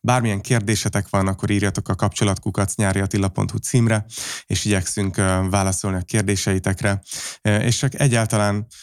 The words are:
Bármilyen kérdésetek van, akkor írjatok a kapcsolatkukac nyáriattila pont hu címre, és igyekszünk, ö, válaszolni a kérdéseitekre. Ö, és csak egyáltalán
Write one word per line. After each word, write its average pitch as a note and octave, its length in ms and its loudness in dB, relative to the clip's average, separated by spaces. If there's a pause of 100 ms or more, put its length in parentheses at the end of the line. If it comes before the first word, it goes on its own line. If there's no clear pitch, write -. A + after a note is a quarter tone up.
Bármilyen A2+ 400 2
kérdésetek G#2+ 680 0
van, G2 180 2
akkor G2 220 -2
írjatok G2+ 400 0
a F#2 60 0
kapcsolatkukac G#2 800 0
nyáriattila G2 520 0
pont G#2 240 -2
hu A2 60 -6
címre, A2 480 2 (400)
és - 200 -4
igyekszünk, G2 520 0
ö, F#2+ 220 2 (100)
válaszolni F#2+ 480 0
a F2+ 40 -4
kérdéseitekre. G2 1000 0 (400)
Ö, G#2 160 2
és A#2 200 0
csak - 220 -2
egyáltalán A2 680 2 (160)